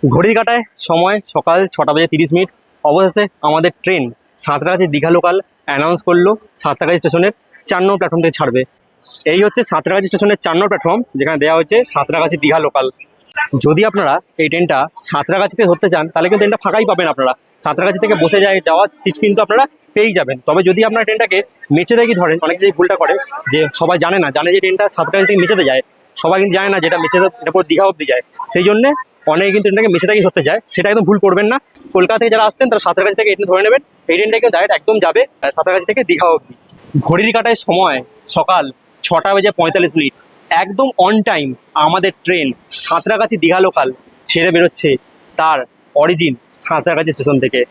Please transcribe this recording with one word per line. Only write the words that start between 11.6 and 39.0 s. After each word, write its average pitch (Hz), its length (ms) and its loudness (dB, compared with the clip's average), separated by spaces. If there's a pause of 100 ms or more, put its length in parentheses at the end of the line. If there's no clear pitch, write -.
সাঁতরাগাছি 156 500 -2
দীঘা 160 240 2
লোকাল। 135 200 -2 (760)
যদি 156 240 2
আপনারা 190 240 0 (280)
এই 156 100 0
ট্রেনটা 165 260 0 (320)
সাঁতরাগাছিতে 190 600 -2
ধরতে 175 240 0
চান, 160 200 0
তাহলে 165 140 0
কিন্তু 196 140 2
ট্রেনটা 202 220 0
ফাঁকাই 214 280 0
পাবেন 180 220 0
আপনারা। 131 200 0 (300)
সাঁতরাগাছি 180 400 -2
থেকে 214 200 2
বসে 170 220 2
যায় 196 120 2 (100)
যাওয়ার 175 220 2 (120)
সিট 185 220 -4
কিন্তু 202 220 2
আপনারা 226 180 2 (300)
পেয়েই 214 240 0
যাবেন। 135 200 -4 (100)
তবে 160 220 2
যদি 185 180 2
আপনারা 220 200 -2
ট্রেনটাকে 220 300 -2 (380)
মেচেদা 233 320 2
গিয়ে 220 140 0
ধরেন, 160 240 2
অনেকে 165 200 -2
যে 196 120 6
ভুলটা 185 240 2
করে 160 120 2 (380)
যে 147 80 0 (200)
সবাই 175 240 0
জানে 175 200 0
না, 151 40 -2 (100)
জানে 160 180 -2
যে 196 80 4
ট্রেনটা 190 220 0 (100)
সাঁতরাগাছি 190 340 0
থেকে 196 140 2
মেচেদা 185 260 0
যায়, 131 120 0 (360)
সবাই 175 240 0
কিন্তু 196 160 0
জানে 196 160 0
না 196 120 0
যেটা 165 180 0
মেচেদা, 180 240 -2 (140)
এটা 165 140 -6
পুরো 185 140 2
দীঘা 180 200 2
অবধি 156 220 -6
যায়। 123 100 0 (320)
সেই 180 160 0
জন্যে 226 200 2 (440)
অনেকে 190 200 0
কিন্তু 208 140 0
ট্রেনটাকে 208 280 2
মেচেদা 180 200 0
গিয়ে 208 120 2
ধরতে 180 200 0
চায়, 190 120 0 (140)
সেটা 180 180 -2
একদম 214 180 2
ভুল 208 160 4
করবেন 196 260 2
না। 262 60 -2 (380)
কলকাতা 190 260 2
থেকে 233 120 2
যারা 220 160 2
আসছেন, 262 200 0
তারা 220 160 0
সাঁতরাগাছি 190 340 0
থেকে 214 120 2
এই 190 60 0
ট্রেন 196 140 -4
ধরে 185 140 2
নেবেন। 240 160 4 (300)
এই 165 60 2
ট্রেনটা 214 200 0
কিন্তু 226 180 2
ডাইরেক্ট 196 220 2
একদম 220 180 0 (100)
যাবে, 165 200 2
আহ, - 300 -6
সাঁতরাগাছি 180 340 0
থেকে 208 200 -2
দীঘা 175 260 2
অবধি। - 180 -6 (540)
ঘড়ির 208 280 2
কাঁটায় 226 300 0
সময় 165 320 0 (380)
সকাল 170 280 0 (400)